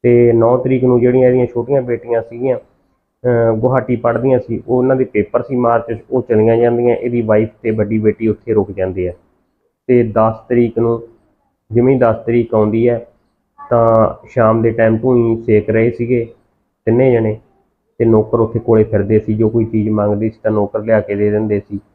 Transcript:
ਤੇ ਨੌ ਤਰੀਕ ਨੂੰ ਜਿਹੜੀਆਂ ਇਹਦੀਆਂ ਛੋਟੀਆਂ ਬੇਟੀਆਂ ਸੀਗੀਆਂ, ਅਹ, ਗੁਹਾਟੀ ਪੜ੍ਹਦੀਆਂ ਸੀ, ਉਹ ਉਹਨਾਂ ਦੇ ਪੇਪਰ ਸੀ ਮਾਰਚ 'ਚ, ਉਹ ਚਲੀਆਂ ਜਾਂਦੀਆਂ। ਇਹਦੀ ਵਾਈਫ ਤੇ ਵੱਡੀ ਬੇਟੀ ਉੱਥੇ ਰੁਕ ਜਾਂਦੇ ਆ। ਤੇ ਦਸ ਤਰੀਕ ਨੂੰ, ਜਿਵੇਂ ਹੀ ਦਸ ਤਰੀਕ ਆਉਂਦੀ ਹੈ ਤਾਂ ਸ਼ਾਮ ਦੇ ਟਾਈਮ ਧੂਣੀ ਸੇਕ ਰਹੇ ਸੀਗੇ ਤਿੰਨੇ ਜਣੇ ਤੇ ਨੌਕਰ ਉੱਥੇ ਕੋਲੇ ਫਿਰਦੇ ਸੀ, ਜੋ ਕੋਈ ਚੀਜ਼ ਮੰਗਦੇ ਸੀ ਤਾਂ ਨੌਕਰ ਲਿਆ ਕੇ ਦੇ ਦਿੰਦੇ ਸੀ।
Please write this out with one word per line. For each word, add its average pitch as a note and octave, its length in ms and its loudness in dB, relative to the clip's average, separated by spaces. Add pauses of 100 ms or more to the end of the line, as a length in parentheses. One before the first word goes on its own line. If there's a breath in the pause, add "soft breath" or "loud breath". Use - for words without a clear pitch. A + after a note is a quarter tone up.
ਤੇ A#2+ 320 4
ਨੌ A#2 240 2
ਤਰੀਕ B2+ 260 -2
ਨੂੰ B2 160 4
ਜਿਹੜੀਆਂ B2+ 280 2
ਇਹਦੀਆਂ B2+ 180 2
ਛੋਟੀਆਂ B2 360 -4
ਬੇਟੀਆਂ A#2 400 -4
ਸੀਗੀਆਂ, A#2+ 360 -6 (680)
ਅਹ, A#2 300 0
ਗੁਹਾਟੀ B2 400 -2
ਪੜ੍ਹਦੀਆਂ A#2+ 440 0
ਸੀ, - 280 -8
ਉਹ B2+ 100 0
ਉਹਨਾਂ C3 180 2
ਦੇ C3 80 -2
ਪੇਪਰ A#2+ 380 -2
ਸੀ C3 140 -8
ਮਾਰਚ A#2 380 0
'ਚ, G#2 180 -12
ਉਹ B2+ 100 -2
ਚਲੀਆਂ A2+ 360 2
ਜਾਂਦੀਆਂ। A#2+ 380 2
ਇਹਦੀ A#2+ 260 -4
ਵਾਈਫ A2 280 0 (120)
ਤੇ A2 100 -4
ਵੱਡੀ G#2+ 280 -2
ਬੇਟੀ G#2+ 280 -2
ਉੱਥੇ A2 260 -4
ਰੁਕ G2+ 180 0
ਜਾਂਦੇ F#2 380 -4
ਆ। F2 40 -12 (760)
ਤੇ B2 160 4
ਦਸ A2 320 0 (140)
ਤਰੀਕ A#2+ 300 0
ਨੂੰ, A#2 240 -2 (680)
ਜਿਵੇਂ B2+ 240 2
ਹੀ B2+ 40 0
ਦਸ A2+ 160 2 (100)
ਤਰੀਕ A#2 280 0
ਆਉਂਦੀ A2 360 2
ਹੈ A#2 180 -4 (640)
ਤਾਂ A2+ 440 2 (160)
ਸ਼ਾਮ A2+ 320 0
ਦੇ A2+ 100 0
ਟਾਈਮ A2+ 260 0
ਧੂਣੀ A#2 480 0
ਸੇਕ G#2 240 2
ਰਹੇ A2+ 220 0
ਸੀਗੇ A#2 420 -4 (520)
ਤਿੰਨੇ B2 260 4
ਜਣੇ A2 280 0 (580)
ਤੇ A#2 80 0
ਨੌਕਰ A2 340 2
ਉੱਥੇ A2+ 200 -2
ਕੋਲੇ A2 240 2
ਫਿਰਦੇ G#2+ 360 0
ਸੀ, G#2+ 140 -4
ਜੋ A2 160 0
ਕੋਈ A2+ 160 0
ਚੀਜ਼ A2 240 -2
ਮੰਗਦੇ G#2 400 -2
ਸੀ A2+ 140 -14
ਤਾਂ A2 80 0
ਨੌਕਰ G#2+ 280 -2
ਲਿਆ G#2+ 220 0
ਕੇ G#2 140 -6
ਦੇ G#2 160 0
ਦਿੰਦੇ G#2 280 -2
ਸੀ। G2 200 -10 (160)